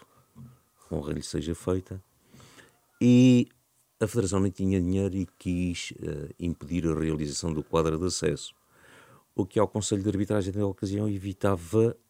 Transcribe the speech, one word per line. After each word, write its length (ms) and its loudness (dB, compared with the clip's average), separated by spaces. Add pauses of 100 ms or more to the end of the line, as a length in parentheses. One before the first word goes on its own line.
(920)
honra 220 -6
lhe 80 -6
seja 320 -6
feita, 460 -6 (1000)
e 480 8 (520)
a 60 2
Federação 320 0
não 120 2
tinha 300 0
dinheiro 360 0
e 100 -2 (120)
quis, 640 -4
eh, 380 -8
impedir 480 -4
a 80 0
realização 580 -4
do 120 -4
quadro 340 2
de 80 -2
acesso. 480 -4 (800)
O 100 -2
que 140 -2
ao 80 4
Conselho 360 -2
de 60 0
Arbitragem 440 -2
da 140 -2
ocasião 420 -4
evitava, 880 0 (140)